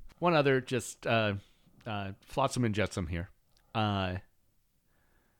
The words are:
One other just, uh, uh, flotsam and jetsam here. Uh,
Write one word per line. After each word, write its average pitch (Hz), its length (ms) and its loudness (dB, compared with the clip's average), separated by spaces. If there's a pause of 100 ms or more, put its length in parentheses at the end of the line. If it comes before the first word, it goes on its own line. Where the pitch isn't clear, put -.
(180)
One 175 160 2
other 139 260 4
just, - 460 -4
uh, 110 280 2 (520)
uh, 101 340 -6
flotsam 131 440 -2
and 110 100 2
jetsam 98 320 0
here. 85 240 -6 (440)
Uh, 101 420 -2 (1200)